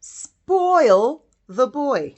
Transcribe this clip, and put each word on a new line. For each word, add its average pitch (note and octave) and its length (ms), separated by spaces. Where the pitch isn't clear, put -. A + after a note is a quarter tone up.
Spoil D#4+ 1200
the G#3+ 200
boy. B3+ 520